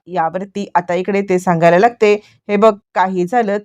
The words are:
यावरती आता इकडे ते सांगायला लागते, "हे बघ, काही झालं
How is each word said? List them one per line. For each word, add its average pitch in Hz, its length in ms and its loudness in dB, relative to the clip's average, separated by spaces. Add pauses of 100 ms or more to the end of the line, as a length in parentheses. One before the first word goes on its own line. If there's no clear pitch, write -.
यावरती 180 680 -6
आता 175 200 -2
इकडे 190 280 -2
ते 190 160 -2
सांगायला 170 400 2
लागते, 208 420 2 (280)
"हे 208 80 -2
बघ, 214 180 4 (200)
काही 190 320 -2
झालं 208 380 -2